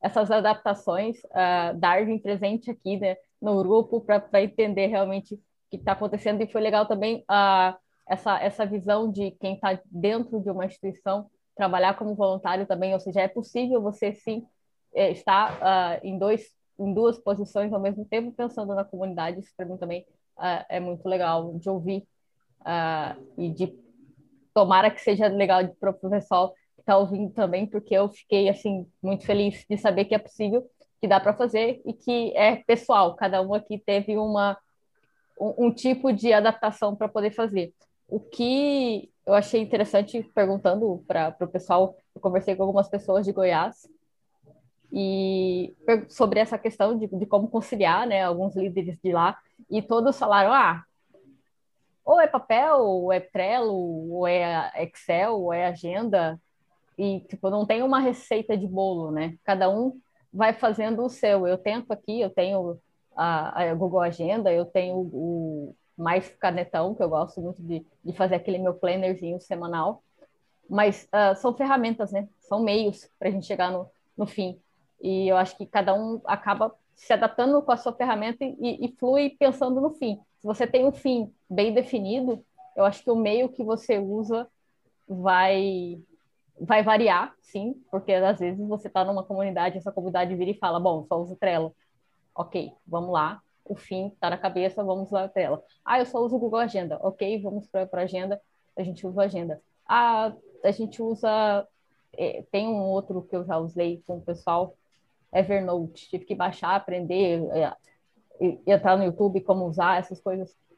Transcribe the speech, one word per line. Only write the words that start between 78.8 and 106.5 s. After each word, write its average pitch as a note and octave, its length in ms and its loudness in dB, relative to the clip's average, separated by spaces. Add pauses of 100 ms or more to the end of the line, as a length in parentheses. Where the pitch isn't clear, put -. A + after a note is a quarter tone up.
e A#3+ 100 -8
flui C#4 440 2
pensando C4 400 2
no D4+ 100 0
fim. A#3 300 -6 (180)
Se - 80 -12
você A3 220 -2
tem B3+ 180 4
um C#4 60 4
fim A#3+ 420 -2 (160)
bem G3+ 240 0
definido, A#3+ 720 -2 (320)
eu G3 80 4
acho G3+ 180 0
que - 80 -2
o A#3 60 4
meio A3+ 320 2
que B3+ 160 -6
você A3 340 0
usa G#3+ 480 -4 (640)
vai, F#3 920 0 (600)
vai G#3+ 220 2
variar, G#3+ 580 2
sim, G#3+ 340 -8 (160)
porque F#3+ 220 -2
às F#3+ 260 2
vezes F#3 280 -4
você G#3 220 -6
tá F#3 160 0
numa F#3+ 200 -4
comunidade, F#3+ 520 -2
essa F#3+ 160 -8
comunidade F3+ 440 -2
vira F3+ 140 -2
e G3+ 80 -6
fala, F3 200 -2
"Bom, F3 280 0
só E3+ 140 -2
uso F3+ 160 -10
Trello." E3 380 -2 (600)
Ok, E3+ 380 -8 (140)
vamos E3+ 240 -6
lá, E3+ 320 -2 (220)
o G#3 100 -10
fim G3 360 -8 (100)
tá F3 100 -2
na F3 80 -4
cabeça, F#3+ 460 -2
vamos F#3+ 240 -4
usar G3 160 0
o G3 40 -6
Trello. F3 340 -2 (220)
"Ah, B3+ 140 2
eu B3 80 2
só B3 140 -6
uso A#3+ 160 0
o - 20 -2
Google A3+ 220 -2
Agenda." F#3 420 -4
Ok, G3 400 -4
vamos G3+ 240 -8
pra, F#3+ 200 -4
pra F#3 160 -4
agenda, F#3+ 380 -6 (360)
a - 60 -6
gente F3+ 240 -8
usa F#3 160 -2
a - 20 4
agenda. E3+ 360 -6 (260)
"Ah, A3+ 460 2 (320)
a G3 60 6
gente G#3+ 320 -6
usa, G#3+ 640 0 (460)
é, - 400 -6
tem G3+ 160 0
um A3 120 -2
outro F#3+ 420 -2
que - 120 -10
eu F3+ 100 -4
já E3+ 140 -2
usei E3+ 480 -4
com F3 120 -8
o E3 40 -16
pessoal, F3 540 -4 (580)
Evernote. F3+ 760 -2
Tive F#3 160 -8
que G#3 100 -6
baixar, F3+ 420 -2